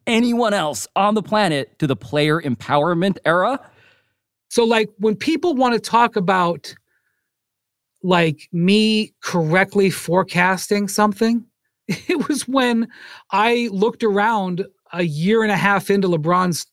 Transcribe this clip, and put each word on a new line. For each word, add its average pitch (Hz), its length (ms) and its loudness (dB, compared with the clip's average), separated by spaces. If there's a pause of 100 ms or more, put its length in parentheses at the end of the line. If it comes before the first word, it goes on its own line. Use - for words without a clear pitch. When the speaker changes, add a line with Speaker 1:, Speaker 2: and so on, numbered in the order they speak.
Speaker 1:
anyone 233 460 0
else 156 420 -4
on 202 180 2
the 220 80 0
planet 180 580 -2
to 156 80 0
the 131 80 0
player 151 460 0
empowerment 156 840 -2
era. 185 340 2 (920)
Speaker 2:
So, 240 140 2
like, 226 340 0
when 214 180 0
people 320 380 -2
want 247 200 2
to 220 60 0
talk 233 360 0
about, 180 580 -2 (1300)
like, 175 500 0
me 214 720 2
correctly 185 680 0
forecasting 185 960 0
something, 220 580 0 (200)
<laughs> - 220 -20
it 302 400 -4
was 294 200 -4
when 240 400 0 (440)
I 233 400 0
looked 214 320 -2
around 202 600 0 (280)
a 175 100 -2
year 175 400 0
and 214 80 0
a 190 60 0
half 190 320 0
into 196 180 2
LeBron's 175 640 0